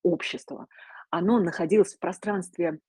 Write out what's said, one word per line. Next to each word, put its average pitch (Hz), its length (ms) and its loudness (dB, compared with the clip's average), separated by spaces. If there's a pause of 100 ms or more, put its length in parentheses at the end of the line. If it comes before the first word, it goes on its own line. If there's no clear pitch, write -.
общество, - 640 -4 (420)
оно 202 300 2
находилось 175 540 2
в - 60 -20
пространстве 180 880 -4